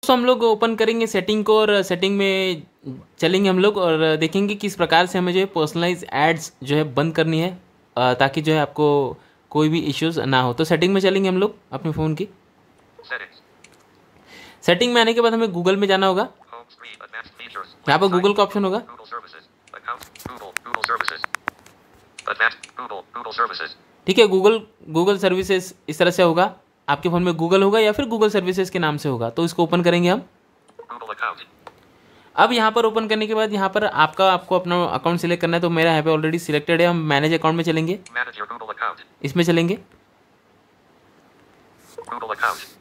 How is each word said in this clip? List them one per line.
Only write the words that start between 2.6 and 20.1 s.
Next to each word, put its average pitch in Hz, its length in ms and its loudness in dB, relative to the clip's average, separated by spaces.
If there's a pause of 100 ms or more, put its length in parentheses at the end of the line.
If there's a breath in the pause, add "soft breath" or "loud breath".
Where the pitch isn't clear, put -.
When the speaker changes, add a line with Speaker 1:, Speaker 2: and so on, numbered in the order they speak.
Speaker 1:
चलेंगे 190 300 2
हम 185 100 2
लोग 202 180 2
और 160 400 2
देखेंगे 196 380 -2
किस 202 200 -6
प्रकार 170 300 2
से 185 120 -4
हमें 180 160 0
जो 185 60 2
है 190 60 2
पर्सनलाइज 170 680 -2
एड्स 156 400 0 (100)
जो 139 120 -2
है 151 80 2
बंद 151 320 -2
करनी 160 240 0
है, 180 220 -4 (360)
अ, 127 160 4
ताकि 135 280 0
जो 156 120 0
है 156 60 2
आपको 143 580 0 (320 soft breath)
कोई 156 200 2
भी 160 100 0
इश्यूज 156 400 -2
ना 131 220 2
हो। 123 120 0
तो 160 100 -2
सेटिंग 170 300 2
में 190 80 2
चलेंगे 190 280 2
हम 185 80 0
लोग 208 180 0 (160)
अपने 156 200 -6
फ़ोन 156 240 -2
की। 185 100 -6 (760)
Speaker 2:
सेटिंग्स। 113 380 -14 (1200 loud breath)
Speaker 1:
सेटिंग 233 280 2
में 240 80 4
आने 226 120 2
के 233 80 0
बाद 226 120 4
हमें 226 140 0
Google 180 280 0
में 202 120 0
जाना 190 200 2
होगा। 190 140 2
Speaker 2:
होम 120 500 -12
स्क्रीन, 120 220 -20
एडवांस्ड - 360 -16
फीचर्स, 104 460 -16 (140)
Speaker 1:
यहाँ 151 100 4
पर 196 60 2
Speaker 2:
वेबसाइट, 180 180 2
Speaker 1:
Google 202 140 2
का 208 60 4
ऑप्शन 202 220 -2
होगा। 196 160 -4
Speaker 2:
Google - 260 -20
सर्विसेज, 113 340 -16 (340)
अकाउंट, 120 260 -12
Google, 110 680 -14